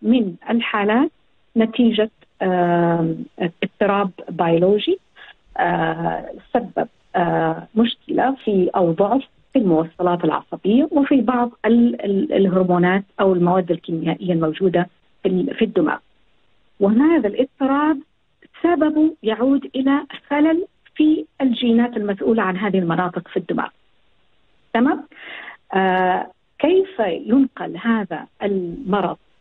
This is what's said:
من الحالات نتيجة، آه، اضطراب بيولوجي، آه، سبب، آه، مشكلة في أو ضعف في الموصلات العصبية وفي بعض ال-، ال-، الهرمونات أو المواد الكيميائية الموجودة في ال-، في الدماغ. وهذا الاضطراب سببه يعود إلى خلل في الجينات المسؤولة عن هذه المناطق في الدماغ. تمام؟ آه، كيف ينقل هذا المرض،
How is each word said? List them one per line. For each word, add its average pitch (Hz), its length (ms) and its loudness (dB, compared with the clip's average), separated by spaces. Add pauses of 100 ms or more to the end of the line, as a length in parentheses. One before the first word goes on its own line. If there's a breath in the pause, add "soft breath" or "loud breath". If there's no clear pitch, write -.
من 214 320 2 (160)
الحالات 226 600 0 (460)
نتيجة، 220 520 2 (320)
آه، 170 760 0 (480)
اضطراب 196 460 -2 (200)
بيولوجي، 180 680 0 (580 loud breath)
آه، 165 680 -2 (280)
سبب، 190 340 -4 (280)
آه، 165 600 -2
مشكلة 240 600 -2 (100)
في 190 300 0
أو 175 160 2
ضعف 202 320 0 (300)
في 269 60 2
الموصلات 175 640 0
العصبية 170 680 0
وفي 285 300 2
بعض 240 300 0 (140)
ال-، 240 400 2
ال-، 196 280 -2
الهرمونات 180 680 2 (160)
أو 196 140 4
المواد 175 380 2
الكيميائية 165 640 -4
الموجودة 170 540 0 (400)
في 185 60 0
ال-، 180 220 -2
في 220 100 0
الدماغ. 170 320 0 (840)
وهذا 233 480 4
الاضطراب 277 680 -2 (680)
سببه 311 500 2 (100)
يعود 254 520 0
إلى 277 260 0 (280)
خلل 320 360 2 (300)
في 311 300 2 (160)
الجينات 240 560 2
المسؤولة 208 460 0
عن 185 140 -2
هذه 196 220 0
المناطق 175 480 -2
في - 100 -6
الدماغ. 175 300 -4 (1080)
تمام؟ 254 300 0 (680 loud breath)
آه، 185 540 0 (320)
كيف 381 400 2
ينقل 208 840 0
هذا 202 440 -4 (180)
المرض، 185 720 -4 (240)